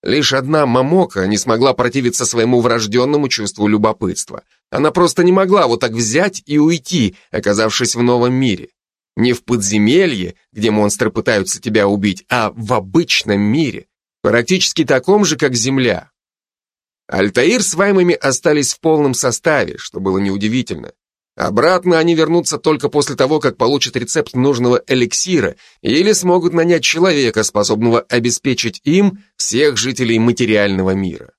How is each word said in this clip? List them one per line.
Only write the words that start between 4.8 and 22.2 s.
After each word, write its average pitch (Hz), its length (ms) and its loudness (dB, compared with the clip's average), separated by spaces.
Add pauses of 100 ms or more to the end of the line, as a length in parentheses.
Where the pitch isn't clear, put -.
просто 175 340 2
не 175 80 6
могла 190 360 2
вот 117 140 0
так 120 100 -2
взять 120 560 -2
и 147 100 0
уйти, 151 580 0 (140)
оказавшись 107 640 -2
в 117 80 -2
новом 123 320 2
мире. 123 360 -2 (460)
Не 123 180 2
в 117 100 -8
подземелье, 107 920 0 (180)
где 110 200 0
монстры 107 400 0
пытаются 104 500 -2
тебя 107 260 0
убить, 98 400 -2
а 117 280 -2
в 110 180 -4
обычном 104 680 -2
мире, 120 460 -2 (380)
практически 165 600 0
таком 165 420 2
же, 156 120 -2
как 139 160 0
Земля. 120 580 -2 (1000)
Альтаир 123 500 0
с - 120 -4
Ваймами 185 420 2
остались 147 580 -2
в - 60 -12
полном 147 340 2
составе, 123 640 -2
что - 220 -14
было 95 180 0
неудивительно. 98 760 -4 (420)
Обратно 170 640 2
они 170 160 2
вернутся 160 420 0